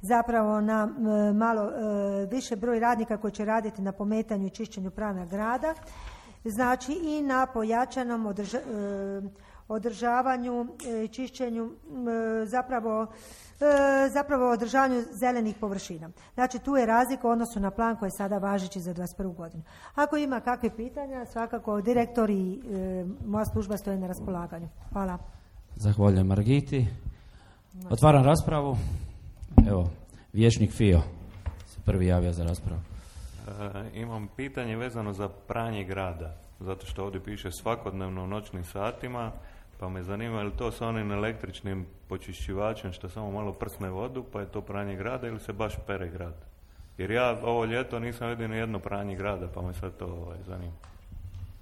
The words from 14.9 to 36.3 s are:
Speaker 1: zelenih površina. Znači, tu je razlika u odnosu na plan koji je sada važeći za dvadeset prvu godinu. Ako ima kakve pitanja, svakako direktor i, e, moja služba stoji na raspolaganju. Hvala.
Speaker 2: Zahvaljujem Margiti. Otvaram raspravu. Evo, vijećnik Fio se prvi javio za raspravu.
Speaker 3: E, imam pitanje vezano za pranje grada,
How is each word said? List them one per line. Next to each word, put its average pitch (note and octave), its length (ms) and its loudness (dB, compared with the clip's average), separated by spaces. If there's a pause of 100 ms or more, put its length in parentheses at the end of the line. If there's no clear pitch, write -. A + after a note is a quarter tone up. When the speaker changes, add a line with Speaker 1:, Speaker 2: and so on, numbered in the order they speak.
Speaker 1:
zelenih A#3+ 400 2
površina. F#3+ 500 -4 (240)
Znači, B3+ 260 2
tu C#4 160 0
je B3+ 100 6
razlika A#3+ 420 4
u A#3 40 6
odnosu A#3 280 0
na G3 120 0
plan A3+ 240 2
koji G#3+ 120 -4
je F#3 40 -2
sada G3+ 260 -2
važeći F#3+ 420 0
za F3 140 -4
dvadeset F3 240 -6
prvu F#3+ 140 -6
godinu. E3+ 320 -12 (320)
Ako D4 220 4
ima C#4 220 0
kakve A#3+ 360 0
pitanja, B3+ 500 -6
svakako A3+ 560 -4
direktor A#3 480 4
i, F#3+ 300 2 (140)
e, F#3 320 -2 (200)
moja G#3+ 200 0
služba G#3+ 320 -2
stoji G3 200 -2
na F#3 100 -4
raspolaganju. F3 600 -6 (260)
Hvala. F#3+ 240 -2 (580)
Speaker 2:
Zahvaljujem G2+ 520 6
Margiti. B2+ 600 4 (1000)
Otvaram C#3+ 340 10
raspravu. D3 540 6 (920)
Evo, F2+ 200 4 (440)
vijećnik A2 380 6
Fio F#2 300 8 (680)
se - 180 -14
prvi F#2 220 4
javio F2 260 4
za E2+ 100 -2
raspravu. E2 360 -2 (680)
Speaker 3:
E, G2+ 460 -8
imam A2 420 -8
pitanje C3 400 -6
vezano A2+ 380 -4
za G2 160 -2
pranje A2+ 540 -4
grada, F2 540 -6 (220)